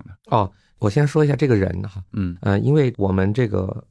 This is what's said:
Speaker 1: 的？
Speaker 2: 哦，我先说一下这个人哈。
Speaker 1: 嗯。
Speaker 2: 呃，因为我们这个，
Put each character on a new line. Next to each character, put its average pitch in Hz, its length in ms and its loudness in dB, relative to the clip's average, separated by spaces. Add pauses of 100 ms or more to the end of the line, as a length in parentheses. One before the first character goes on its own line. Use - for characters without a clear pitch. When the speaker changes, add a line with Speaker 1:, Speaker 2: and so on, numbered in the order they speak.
Speaker 1:
的？ - 320 -4
Speaker 2:
哦， 98 140 0 (260)
我 110 100 -2
先 147 200 2
说 151 180 2
一 - 20 2
下 143 80 2
这 139 120 0
个 123 80 4
人 95 260 0
哈。 98 180 -10 (140)
Speaker 1:
嗯。 90 280 -4
Speaker 2:
呃， 101 180 0
因 127 160 2
为 135 200 2
我 98 160 0
们 95 220 2
这 123 140 0
个， 98 440 -4